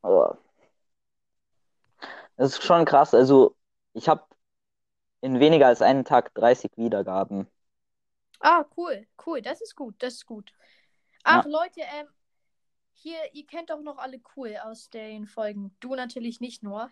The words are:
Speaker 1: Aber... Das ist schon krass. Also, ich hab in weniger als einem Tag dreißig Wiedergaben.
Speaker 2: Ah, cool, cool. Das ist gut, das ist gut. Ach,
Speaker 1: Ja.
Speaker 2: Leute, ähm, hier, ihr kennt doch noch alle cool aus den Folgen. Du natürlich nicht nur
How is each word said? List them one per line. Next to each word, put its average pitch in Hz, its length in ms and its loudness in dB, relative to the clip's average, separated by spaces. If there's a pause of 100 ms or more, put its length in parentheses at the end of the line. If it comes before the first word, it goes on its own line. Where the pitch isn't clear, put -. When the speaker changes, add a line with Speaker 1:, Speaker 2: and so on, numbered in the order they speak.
Speaker 1:
Aber... 80 340 2 (2000)
Das 135 160 0
ist - 100 -12
schon 170 220 4
krass. 147 280 4
Also, 131 420 6 (380)
ich 113 140 -6
hab - 280 -2 (840)
in 131 180 -4
weniger 147 280 6
als 117 140 4
einem 131 240 2
Tag - 280 0
dreißig 117 440 0
Wiedergaben. 98 680 -4 (920)
Speaker 2:
Ah, 320 260 2 (120)
cool, 285 300 -10 (180)
cool. 311 160 -8
Das 247 200 -12
ist - 140 -20
gut, 233 240 -14
das 247 160 -10
ist - 100 -20
gut. 214 280 -20 (680)
Ach, 320 220 4
Speaker 1:
Ja. 294 60 -10
Speaker 2:
Leute, 330 300 -6
ähm, 294 260 -14 (880)
hier, 330 240 -18 (160)
ihr 294 120 -20
kennt 330 240 -16
doch 311 120 -10
noch 294 160 -16
alle 254 220 -16 (160)
cool 226 280 -14
aus 226 260 -18
den 214 380 -16
Folgen. 208 520 -10
Du 254 160 -10
natürlich 240 440 -12
nicht 240 240 -14
nur 208 280 -12